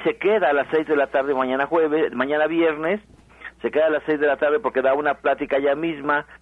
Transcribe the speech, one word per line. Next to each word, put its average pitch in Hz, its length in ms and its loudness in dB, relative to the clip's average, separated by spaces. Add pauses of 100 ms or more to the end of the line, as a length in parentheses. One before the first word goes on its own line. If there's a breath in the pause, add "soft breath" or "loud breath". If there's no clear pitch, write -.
se 156 140 0
queda 185 320 2
a 147 40 2
las 139 180 0
seis 156 160 0
de 151 80 2
la 139 120 2
tarde 139 260 0
mañana 131 320 0
jueves, 160 480 0
mañana 147 340 0
viernes, 165 540 0 (600 loud breath)
se 113 100 -4
queda 156 160 2
a 156 40 2
las 147 140 -2
seis 151 140 0
de 147 80 2
la 139 100 2
tarde 151 220 0
porque 131 220 -2
da 131 120 2
una 143 220 0
plática 139 420 -2
ella 139 180 2
misma 147 500 -4 (160 loud breath)